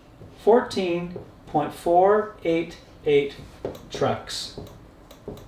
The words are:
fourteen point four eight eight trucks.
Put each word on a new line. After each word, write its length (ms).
fourteen 760
point 260
four 720
eight 340
eight 300
trucks. 680